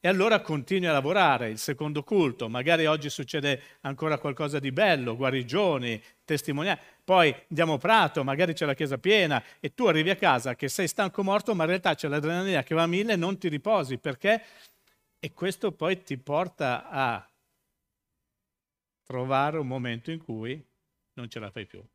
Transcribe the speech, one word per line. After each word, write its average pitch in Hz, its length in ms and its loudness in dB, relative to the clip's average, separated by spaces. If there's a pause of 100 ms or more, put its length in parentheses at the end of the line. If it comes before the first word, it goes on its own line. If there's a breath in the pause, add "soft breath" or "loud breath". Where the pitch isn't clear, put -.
E 170 60 2
allora 202 320 4
continui 170 480 -2
a 160 40 2
lavorare, 143 580 2
il 110 80 -8
secondo 147 440 -6
culto, 139 460 0
magari 156 380 2
oggi 151 240 0
succede 139 500 -4 (220 loud breath)
ancora 151 340 -4
qualcosa 147 420 -4
di 139 140 -4
bello, 139 420 2
guarigioni, 127 880 -2 (220 soft breath)
testimonianze, 151 580 -4 (220 loud breath)
poi 170 300 6 (160)
andiamo 160 240 2
a 135 40 -2
Prato, 180 460 2
magari 151 300 0
c'è 165 100 -4
la 147 80 0
chiesa 135 240 -2
piena, 165 480 2 (160 loud breath)
e - 140 -8
tu 254 100 -2
arrivi 160 240 4
a 196 80 0
casa 131 380 2
che 135 160 -6
sei 180 180 -2
stanco 202 340 -2
morto, 196 320 0
ma 165 100 0
in 156 40 0
realtà 180 260 2
c'è 151 140 -6
l'adrenalina 160 540 -2
che - 120 -4
va 165 100 4
a - 20 0
mille 196 260 0
e 202 40 2
non 180 200 -2
ti 185 120 -4
riposi, 151 500 -2
perché? 196 440 0 (760 loud breath)
E - 160 -12
questo 190 360 -4
poi 180 320 -2
ti - 140 -8
porta 143 720 -4
a 127 420 -4 (1700)
trovare 135 560 -2
un 143 80 -4
momento 123 440 -6
in 160 120 -10
cui 123 440 -10 (460)
non 120 160 -14
ce 113 120 -14
la 104 100 -12
fai 101 160 -12
più. 92 180 -20 (100)